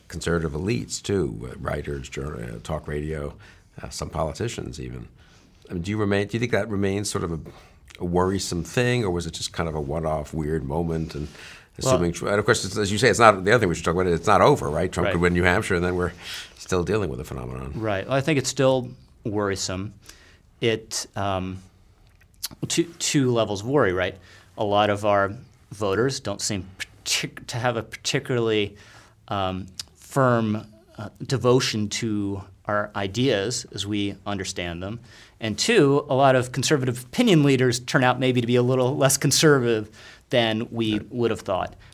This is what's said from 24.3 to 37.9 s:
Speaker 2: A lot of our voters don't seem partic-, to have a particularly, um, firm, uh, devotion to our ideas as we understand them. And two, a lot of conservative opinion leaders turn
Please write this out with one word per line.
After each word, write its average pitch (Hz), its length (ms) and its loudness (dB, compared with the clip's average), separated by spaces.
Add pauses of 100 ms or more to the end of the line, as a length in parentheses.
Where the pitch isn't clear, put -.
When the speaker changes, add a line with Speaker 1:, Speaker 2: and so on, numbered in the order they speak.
Speaker 2:
A 110 80 -4
lot 104 240 4
of 104 160 -2
our 101 300 2 (380)
voters 104 480 0
don't 101 200 -8
seem 92 260 -4 (120)
partic-, - 680 -8
to - 100 -10
have 117 200 -2
a 110 60 -2
particularly, 113 960 -2 (520)
um, 95 380 -4 (300)
firm, 113 720 0 (300)
uh, 104 120 -12 (140)
devotion 123 640 2
to 101 540 -4 (240)
our 104 300 -2
ideas 104 800 -2
as 98 120 -6
we 101 280 -2 (100)
understand 92 580 -6
them. 110 180 -8 (380)
And 107 200 -4
two, 143 500 4
a 135 60 0
lot 131 200 6
of 127 180 2
conservative 127 500 0
opinion 208 400 4
leaders 127 360 4
turn 131 260 0